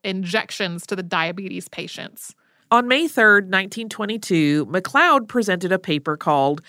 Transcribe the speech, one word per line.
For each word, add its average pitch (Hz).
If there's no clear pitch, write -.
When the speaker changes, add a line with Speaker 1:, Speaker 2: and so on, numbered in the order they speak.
Speaker 1:
injections 185
to 202
the 185
diabetes 175
patients. -
Speaker 2:
On 240
May 285
third, 208
nineteen 190
twenty-two, 170
McLeod 262
presented 190
a 185
paper 151
called 147